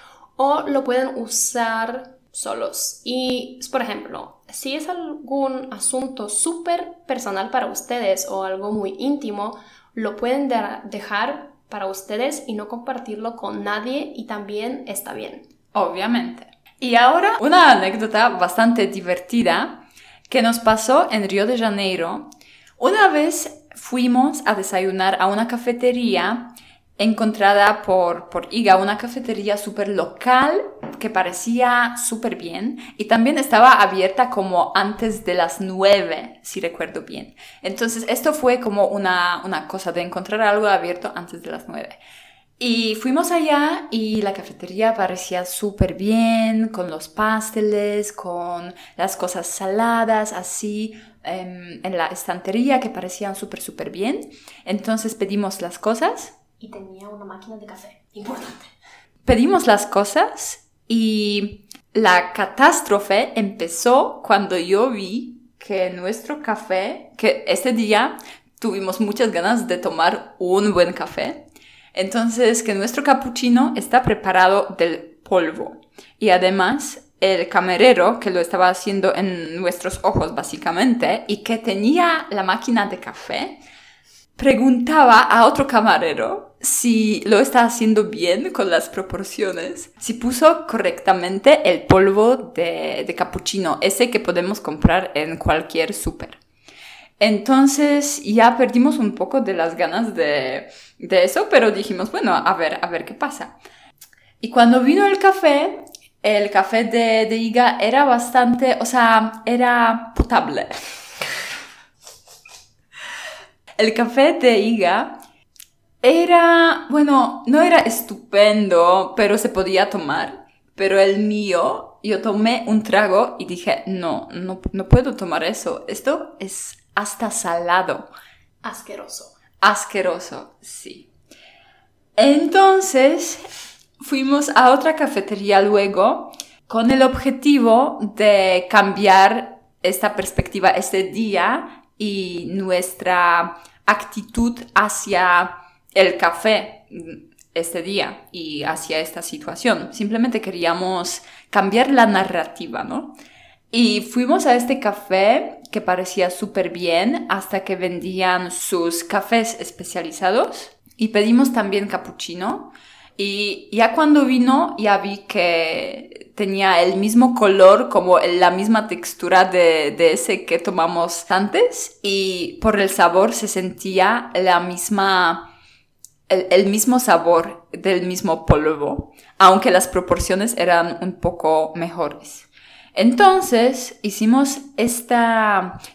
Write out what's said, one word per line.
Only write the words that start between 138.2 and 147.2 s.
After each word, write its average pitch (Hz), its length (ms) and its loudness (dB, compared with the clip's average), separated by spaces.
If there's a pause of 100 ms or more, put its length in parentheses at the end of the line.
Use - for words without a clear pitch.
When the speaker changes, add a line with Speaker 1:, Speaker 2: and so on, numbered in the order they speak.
Speaker 2:
cambiar 196 920 4 (220)
esta 185 320 0
perspectiva, - 560 0
este 190 340 0
día 214 800 -2 (140)
y 190 520 -6
nuestra 180 1080 0 (280)
actitud 226 720 -2 (160)
hacia 185 840 2 (380)
el 180 220 4
café - 680 -2 (680)